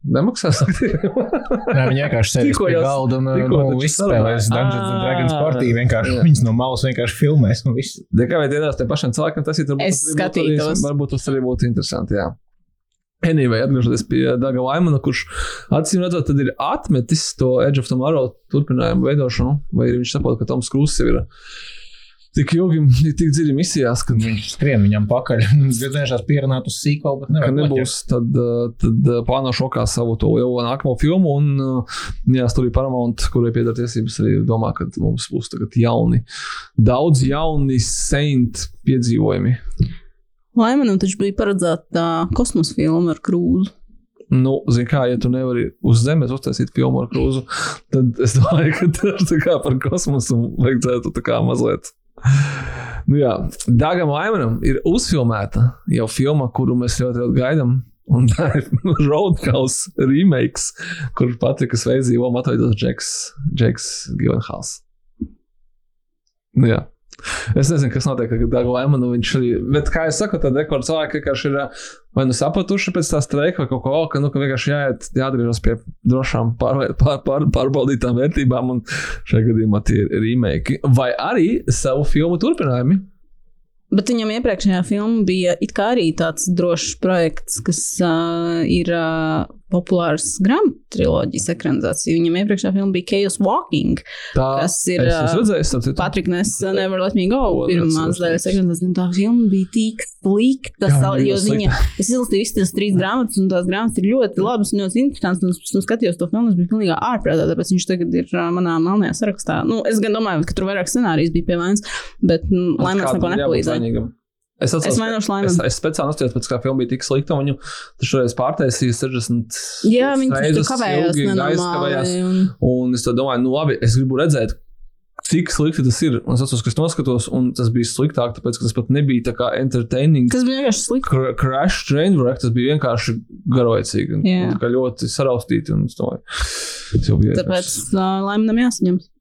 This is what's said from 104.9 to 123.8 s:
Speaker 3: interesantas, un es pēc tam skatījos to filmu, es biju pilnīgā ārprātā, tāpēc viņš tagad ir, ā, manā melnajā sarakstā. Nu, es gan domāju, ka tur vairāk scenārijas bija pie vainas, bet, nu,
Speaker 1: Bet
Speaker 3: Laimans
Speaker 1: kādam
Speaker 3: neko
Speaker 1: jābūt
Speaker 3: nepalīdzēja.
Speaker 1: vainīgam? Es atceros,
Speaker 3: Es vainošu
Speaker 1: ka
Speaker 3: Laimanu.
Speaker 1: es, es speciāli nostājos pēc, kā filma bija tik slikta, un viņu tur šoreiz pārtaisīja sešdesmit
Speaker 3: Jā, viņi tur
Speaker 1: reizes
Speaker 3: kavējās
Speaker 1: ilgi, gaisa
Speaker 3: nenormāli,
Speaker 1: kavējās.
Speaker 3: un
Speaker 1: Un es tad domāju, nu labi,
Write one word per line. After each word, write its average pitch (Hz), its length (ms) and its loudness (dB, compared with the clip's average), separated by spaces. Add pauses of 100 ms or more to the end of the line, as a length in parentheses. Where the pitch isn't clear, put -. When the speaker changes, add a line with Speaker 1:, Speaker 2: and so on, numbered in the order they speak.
Speaker 3:
interesantas, 190 400 -2
un 180 120 0
es - 80 -10
pēc - 120 -8
tam 196 140 0
skatījos 220 340 -2
to 175 80 -4
filmu, 220 240 2
es 175 40 2
biju 175 120 0
pilnīgā 208 280 0 (120)
ārprātā, 160 400 0
tāpēc 170 240 -2
viņš 180 160 -2
tagad 170 240 -2
ir, 170 160 -2
ā, 170 240 -2
manā 175 240 0
melnajā 185 460 0
sarakstā. 196 420 -4
Nu, 226 240 -2
es 220 80 2
gan 214 160 0
domāju, 202 320 -2
ka - 80 -6
tur 190 160 -2
vairāk 190 220 -4
scenārijas 165 420 0
bija 170 160 -2
pie 175 80 0
vainas, 196 240 0 (400)
bet, 170 320 2
nu, 180 220 0
Speaker 1:
Bet 180 100 0
Speaker 3:
Laimans 190 240 0
Speaker 1:
kādam 185 80 0
Speaker 3:
neko 175 80 0
Speaker 1:
jābūt 170 160 -2
Speaker 3:
nepalīdzēja. 131 320 0
Speaker 1:
vainīgam? 117 380 -2 (480)
Es 127 100 0
atceros, 147 240 0
Speaker 3:
Es 117 80 2
vainošu 220 240 -2
Speaker 1:
ka 214 80 -2
Speaker 3:
Laimanu. 196 160 0
Speaker 1:
es, 175 60 2 (100)
es - 100 -2
speciāli 156 360 -2
nostājos 131 200 -2
pēc, 120 140 -4
kā 127 160 -2
filma 131 160 -2
bija 123 140 -2
tik 131 100 -4
slikta, 139 320 0
un 139 80 -2
viņu 139 120 -2 (440)
tur 123 80 -2
šoreiz 123 320 0
pārtaisīja 127 560 0
sešdesmit 120 640 -4 (340)
Speaker 3:
Jā, 254 240 4
viņi 262 160 2
tur - 140 0
Speaker 1:
reizes 151 260 2
Speaker 3:
kavējās 196 400 0
Speaker 1:
ilgi, 147 160 0
gaisa 190 80 2
Speaker 3:
nenormāli, 170 400 0
Speaker 1:
kavējās. 143 380 -2 (100)
Speaker 3:
un 185 480 2
Speaker 1:
Un 127 240 0
es 117 100 -2
tad 120 140 0
domāju, 127 240 0
nu 127 80 2
labi, 147 320 0